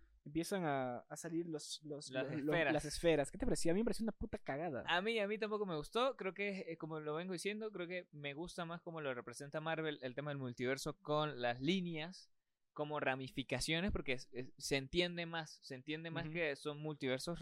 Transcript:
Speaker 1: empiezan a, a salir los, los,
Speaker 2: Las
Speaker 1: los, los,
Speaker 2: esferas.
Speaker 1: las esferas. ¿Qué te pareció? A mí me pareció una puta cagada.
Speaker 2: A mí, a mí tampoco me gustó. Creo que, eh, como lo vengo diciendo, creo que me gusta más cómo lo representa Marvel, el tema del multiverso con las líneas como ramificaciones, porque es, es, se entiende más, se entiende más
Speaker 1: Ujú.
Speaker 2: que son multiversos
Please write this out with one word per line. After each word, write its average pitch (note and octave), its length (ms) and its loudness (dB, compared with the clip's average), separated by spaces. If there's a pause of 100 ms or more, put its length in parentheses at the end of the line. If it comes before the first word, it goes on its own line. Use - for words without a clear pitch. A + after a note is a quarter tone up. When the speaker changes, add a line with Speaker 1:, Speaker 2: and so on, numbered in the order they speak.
(240)
Speaker 1:
empiezan E3 400 0
a, C3 340 2
a - 180 -10
salir E3+ 320 -2
los, - 340 -6
los, D3 280 -8
Speaker 2:
Las C3 200 0
Speaker 1:
los, - 20 -4 (100)
los, D3+ 120 2
Speaker 2:
esferas. D#3 200 6
Speaker 1:
las C#3+ 100 2
esferas. D3 480 4
¿Qué F#3+ 60 -12
te C4 60 -2
pareció? E3+ 280 6
A - 20 6
mí G3+ 60 4
me A#3 60 4
pareció G#3+ 180 2
una A3 80 0
puta - 260 -6
cagada. C#3 480 -2
Speaker 2:
A F3 160 4
mí, A3+ 160 2
a G3+ 80 4
mí G#3+ 100 0
tampoco G#3 300 0
me F3+ 80 0
gustó. A3+ 420 0
Creo F#3+ 160 -2
que, G3 360 -2
eh, E3 80 -6
como D#3 240 -4
lo D3+ 140 -2
vengo F3+ 180 -2
diciendo, G#3+ 400 -2
creo F3 160 -4
que F3+ 240 -4
me C#3+ 220 -6
gusta E3+ 300 -6
más E3+ 180 -6
cómo E3 180 -6
lo C#3 140 0
representa A#2+ 460 -6
Marvel, D#3 400 0
el B2+ 140 -4
tema D3 160 -2
del C#3+ 80 -2
multiverso C3 600 0
con D3+ 420 2
las A#2+ 180 2
líneas E3+ 680 0 (420)
como D3+ 280 -2
ramificaciones, C3+ 880 2
porque F3+ 240 0
es, - 180 -6
es, B2+ 140 -4 (100)
se - 200 0
entiende E3+ 500 0
más, E3 360 -6
se - 120 -10
entiende D#3 360 -6
más E3 140 -2
Speaker 1:
Ujú. D#3 100 -4
Speaker 2:
que D#3 220 2
son D3 240 -4
multiversos D3+ 600 0